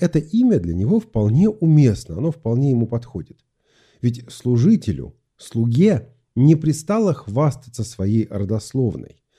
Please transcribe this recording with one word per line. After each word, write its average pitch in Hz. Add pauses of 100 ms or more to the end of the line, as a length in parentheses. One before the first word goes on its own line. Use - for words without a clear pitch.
это 175
имя 233
для 85
него 113
вполне 120
уместно, 151
оно 147
вполне 131
ему 117
подходит. - (640)
Ведь 120
служителю, 120 (220)
слуге 120 (180)
не 143
пристало 156
хвастаться 123
своей 104
родословной. 101 (180)